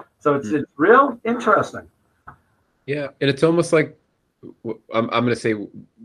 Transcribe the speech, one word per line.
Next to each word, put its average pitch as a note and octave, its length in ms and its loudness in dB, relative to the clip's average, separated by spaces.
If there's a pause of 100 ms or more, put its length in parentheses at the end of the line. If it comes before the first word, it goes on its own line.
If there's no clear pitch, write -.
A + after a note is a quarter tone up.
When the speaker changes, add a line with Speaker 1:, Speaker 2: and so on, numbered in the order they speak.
(180)
Speaker 1:
So D3 160 0
it's, C#3+ 140 -4
Speaker 2:
Mm. D3+ 120 -2
Speaker 1:
it's - 180 -10
real A#3 460 4
interesting. G3+ 580 -2 (1040)
Speaker 2:
Yeah, C#3+ 220 -8 (120)
and C#3 80 0
it's C#3 140 0
almost E3 320 2
like, D#3 200 0 (720)
w-, A2 160 -10 (140)
I'm, A2+ 160 0
I'm A#2 140 0
gonna A#2+ 120 0
say A2+ 180 -2 (500)